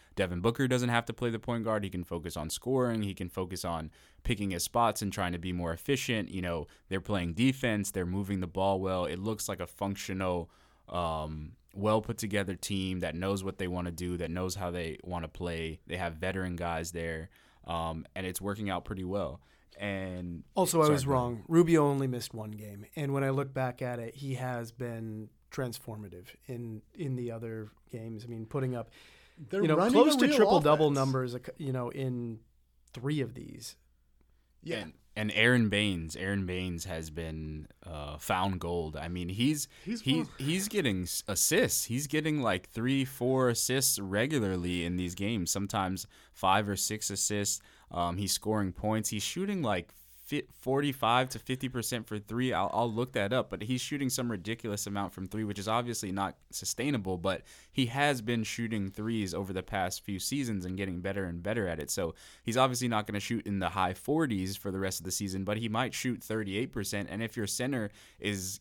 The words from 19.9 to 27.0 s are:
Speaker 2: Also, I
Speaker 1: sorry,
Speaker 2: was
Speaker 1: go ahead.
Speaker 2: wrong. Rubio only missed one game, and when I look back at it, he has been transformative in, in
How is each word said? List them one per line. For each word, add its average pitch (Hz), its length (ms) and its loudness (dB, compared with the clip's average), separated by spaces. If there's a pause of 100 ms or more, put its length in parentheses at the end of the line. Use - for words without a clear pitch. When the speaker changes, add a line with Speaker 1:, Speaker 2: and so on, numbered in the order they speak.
Speaker 2:
Also, 175 260 4
I 156 40 8
Speaker 1:
sorry, 151 100 8
Speaker 2:
was 131 100 2
Speaker 1:
go 135 80 0
ahead. 127 100 4
Speaker 2:
wrong. 120 260 -4
Rubio 160 380 8
only 139 200 2
missed 123 280 -4
one 110 180 -8
game, 104 320 -12 (120)
and 143 180 0
when 139 100 2
I 135 60 2
look 135 240 0
back 127 280 -2
at 123 160 -2
it, 117 160 -8
he 135 200 -6
has 120 380 -4
been 113 560 -6 (220)
transformative 107 760 -8 (200)
in, 117 340 -8 (140)
in 139 220 -4